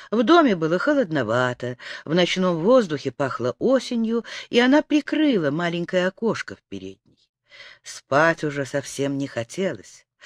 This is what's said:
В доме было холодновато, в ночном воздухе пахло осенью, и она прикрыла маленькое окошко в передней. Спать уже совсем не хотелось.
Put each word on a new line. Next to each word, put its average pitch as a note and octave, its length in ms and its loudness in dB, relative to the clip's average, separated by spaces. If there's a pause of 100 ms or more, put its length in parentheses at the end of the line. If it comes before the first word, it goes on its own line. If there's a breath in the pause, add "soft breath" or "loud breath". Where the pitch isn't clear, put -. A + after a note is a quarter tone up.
В A#3 140 0
доме C#4 340 6
было D#3+ 200 0
холодновато, B2+ 1000 0 (260 loud breath)
в D3+ 100 -6
ночном F3+ 440 2
воздухе E3 540 2
пахло A#2+ 460 -4
осенью, A#3 680 -2 (240 loud breath)
и A#3+ 100 2
она C4 220 6
прикрыла C#4+ 680 0
маленькое F3 580 -2
окошко F#3 500 -4
в - 60 -20
передней. G2 560 -16 (640 loud breath)
Спать D#3+ 600 0
уже C#3+ 220 -4
совсем C#3 520 -4
не C#3 100 -4
хотелось. - 760 -8 (200 loud breath)